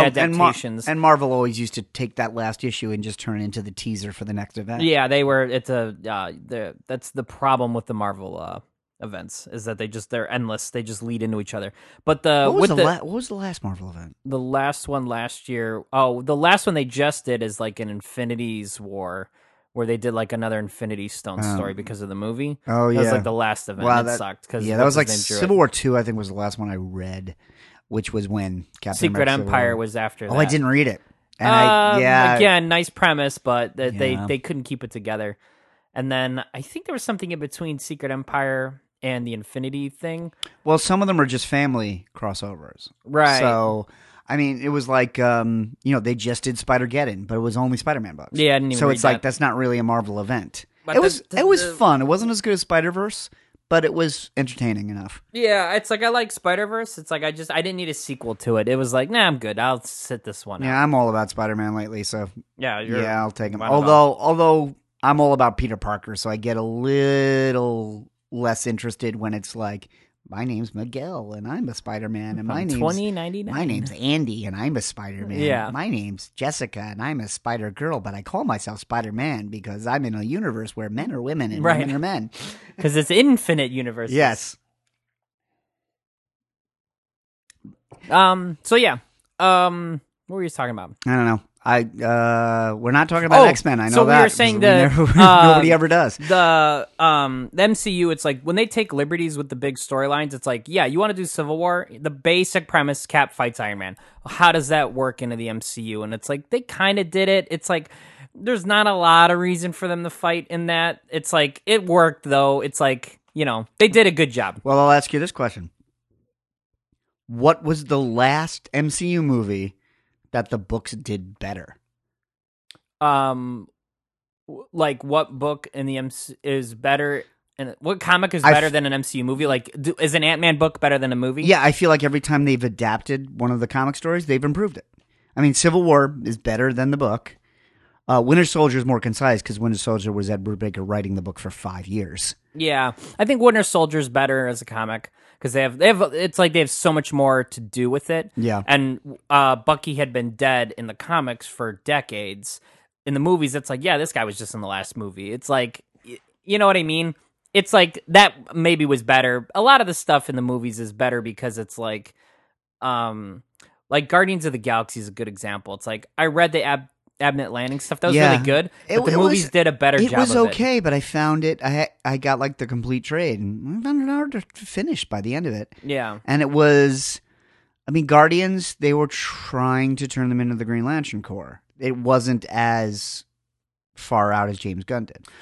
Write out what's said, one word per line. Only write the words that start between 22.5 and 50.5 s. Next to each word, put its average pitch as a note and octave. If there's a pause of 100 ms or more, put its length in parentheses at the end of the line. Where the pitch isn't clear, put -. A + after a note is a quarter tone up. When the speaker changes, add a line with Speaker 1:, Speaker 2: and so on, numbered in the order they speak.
Speaker 2:
Oh, A#2+
Speaker 1:
That A#2+
was, A#2
Speaker 2:
yeah. A2+
Speaker 1:
like, G#2+
the A2+
last A2+
event. G2
Speaker 2:
Wow, A#2+
Speaker 1:
It -
Speaker 2:
that, A#2+
Speaker 1:
sucked G2
'cause A2+
Speaker 2:
yeah, A2
that A#2+
was, C#3
Speaker 1:
what's D3
Speaker 2:
like, A2
Speaker 1:
his G2+
name G#2+
drew -
it. -
Speaker 2:
Civil F#3
War E3+
two, B2+
I A#2
think, A2
was G#2+
the G2
last G#2
one G#2
I G2
read, F#2 (520)
which A2
was G#2
when F#2+ (160)
Captain G2
Speaker 1:
Secret D#3
Speaker 2:
America - (120)
Civil G2+
Speaker 1:
Empire B2
Speaker 2:
War. -
Speaker 1:
was A2+
after A2
Speaker 2:
Oh, A#2
I D3+
Speaker 1:
that. C3
Speaker 2:
didn't C#3+
read C#3
it. F#2+ (400)
And A3+
I, G#3+
Speaker 1:
Um, G3+
Speaker 2:
yeah. B2+
Speaker 1:
again, F3
nice E3+
premise, D3
but A#2+
th-, B2+
they, B2+
Speaker 2:
Yeah. G2+
Speaker 1:
they C3+
couldn't C#3
keep B2+
it A2+
together. G#2+ (560)
And C3
then B2+ (100)
I C3
think -
there F#4
was B3+
something F#3+
in E3
between D3
Secret C#3+
Empire C3+ (200)
and B2+
the A#2
Infinity C3+
thing. E3 (320)
Speaker 2:
Well, D#3+
some F#3
of G3+
them F#3
are C#3+
just B2+
family A#2+ (100)
crossovers. G2 (140)
Speaker 1:
Right. C#3+
Speaker 2:
So, A2+ (400)
I C#3+
mean, C#3
it C#3
was C#3+
like, B2+
um, A#2
you C3+
know, C3
they A#2+
just A#2
did B2
Spider-Geddon, B2
but A2+
it A2+
was A2+
only B2+
Spider-Man A2+
books. D2+
Speaker 1:
Yeah, D3+
I C3+
didn't C3+
even A#2+
Speaker 2:
So C#3+
Speaker 1:
read C#3
Speaker 2:
it's A#2
like, B2+
Speaker 1:
that. -
Speaker 2:
that's C3
not C3+
really B2
a A#2
Marvel A2+
event. G#2 (200)